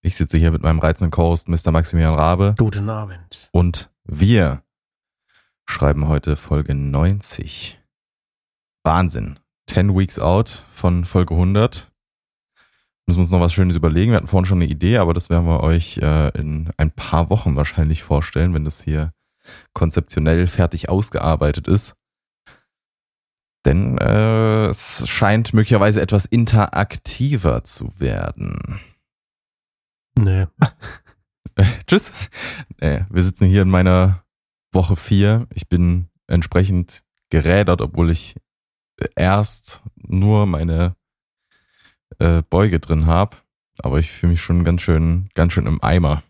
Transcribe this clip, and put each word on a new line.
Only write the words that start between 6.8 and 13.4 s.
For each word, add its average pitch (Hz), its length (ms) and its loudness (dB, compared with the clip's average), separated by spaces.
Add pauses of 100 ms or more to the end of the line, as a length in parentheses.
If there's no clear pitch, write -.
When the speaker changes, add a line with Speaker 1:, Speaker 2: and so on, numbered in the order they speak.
Speaker 1:
Wahnsinn. 80 560 -2 (260)
Ten 95 320 0
weeks 95 220 -2
out 92 500 0
von 87 360 -2
Folge 90 280 0
hundert. 98 580 0 (1160)
Müssen 87 100 2
wir 92 40 2
uns 85 100 2
noch 90 100 4